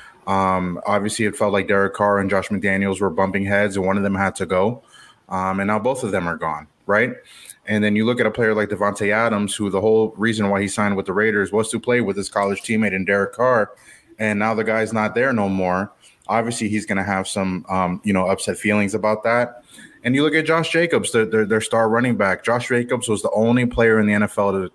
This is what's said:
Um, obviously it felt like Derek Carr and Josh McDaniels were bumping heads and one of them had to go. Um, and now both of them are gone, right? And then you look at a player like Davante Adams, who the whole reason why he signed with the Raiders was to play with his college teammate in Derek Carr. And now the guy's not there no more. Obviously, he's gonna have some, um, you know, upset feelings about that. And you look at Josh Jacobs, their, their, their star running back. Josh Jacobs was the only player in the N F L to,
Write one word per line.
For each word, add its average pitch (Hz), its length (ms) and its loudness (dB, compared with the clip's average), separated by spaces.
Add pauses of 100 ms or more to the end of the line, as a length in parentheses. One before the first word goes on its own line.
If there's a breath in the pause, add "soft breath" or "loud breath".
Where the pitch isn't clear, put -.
(260 loud breath)
Um, 92 580 0
obviously 104 400 0
it 101 100 -2
felt 101 200 0
like 98 140 0
Derek 98 260 2
Carr 101 240 2
and 95 100 0
Josh 95 200 0
McDaniels 98 520 -2
were 98 80 2
bumping 95 380 -2
heads 101 300 0
and 92 100 -2
one 98 100 0
of 98 60 0
them 98 120 0
had 95 220 0
to 92 80 -4
go. 95 380 0 (480 loud breath)
Um, 95 280 -2
and 98 100 -2
now 107 100 0
both 127 260 -2
of 101 60 -2
them 90 180 -2
are 85 80 -4
gone, 76 300 -6 (180)
right? 107 300 2 (500 loud breath)
And 107 180 0
then 104 140 2
you 110 80 2
look 123 160 0
at 113 60 4
a 107 40 2
player 110 240 0
like 104 140 0
Davante 101 420 0
Adams, 107 440 0
who 101 160 -2
the 92 100 0
whole 110 380 2
reason 107 320 0
why 98 100 0
he 101 80 -2
signed 101 300 0
with 95 80 -4
the 92 80 -4
Raiders 104 360 0
was 107 200 0
to 113 100 -4
play 123 220 0
with 98 120 -2
his 98 140 -6
college 98 320 -2
teammate 110 320 0
in 95 140 -2
Derek 98 260 0
Carr. 120 380 2 (480 loud breath)
And 107 200 0
now 110 140 0
the 107 120 -2
guy's 110 280 -2
not 107 220 0
there 127 180 2
no 104 160 0
more. 95 420 0 (380 soft breath)
Obviously, 113 400 0
he's 104 160 -2
gonna 95 200 -2
have 95 220 -2
some, 92 440 -4
um, 90 340 -2
you 104 80 0
know, 92 140 2
upset 95 320 -2
feelings 104 360 0
about 107 280 -2
that. 120 420 0 (400 loud breath)
And 123 100 0
you 143 80 2
look 151 120 2
at 156 100 2
Josh 160 260 0
Jacobs, 165 400 0
their, 110 140 2
their, 110 220 0
their 110 160 2
star 113 260 2
running 117 280 2
back. 95 280 0
Josh 123 240 0
Jacobs 120 400 -2
was 107 140 0
the - 80 0
only 117 340 2
player 117 340 4
in 104 80 4
the 104 60 2
N 104 120 2
F - 120 -4
L 101 160 2
to, 95 220 -2